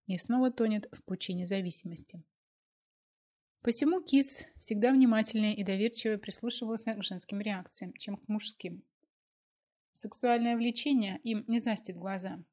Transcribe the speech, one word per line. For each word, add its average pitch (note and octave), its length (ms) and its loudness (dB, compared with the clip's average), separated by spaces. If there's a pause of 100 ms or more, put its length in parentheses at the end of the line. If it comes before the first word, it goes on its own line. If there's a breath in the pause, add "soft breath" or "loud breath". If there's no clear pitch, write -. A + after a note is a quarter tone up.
и F#3 120 -2
снова B3+ 320 2
тонет A3 400 0
в - 140 -18
пучине F3+ 420 -4
зависимости. F3 760 -6 (1400)
Посему D4 380 2
Кис C4+ 480 2 (100)
всегда A3 320 2
внимательнее A3 640 6
и G#3 80 -4
доверчивее G#3 560 0
прислушивался A3+ 760 -4
к G3+ 100 -8
женским G3 360 -6
реакциям, G3 520 -6
чем - 240 -10
к - 100 -16
мужским. F#3+ 560 -6 (1080)
Сексуальное A#3 640 0
влечение A#3 680 0
им A3+ 220 -2
не A#3 120 2
застит G#3 380 -4
глаза, F#3 460 -6 (100)